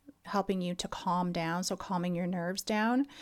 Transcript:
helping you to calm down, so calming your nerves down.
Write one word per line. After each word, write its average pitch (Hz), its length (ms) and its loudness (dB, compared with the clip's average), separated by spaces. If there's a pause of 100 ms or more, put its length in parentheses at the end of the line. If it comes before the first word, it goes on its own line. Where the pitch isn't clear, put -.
(240)
helping 196 360 0
you 175 140 -2
to - 140 -6
calm 175 440 0
down, 170 320 0
so 185 120 -2
calming 180 400 -2
your 175 100 0
nerves 180 380 -2
down. 233 420 4 (160)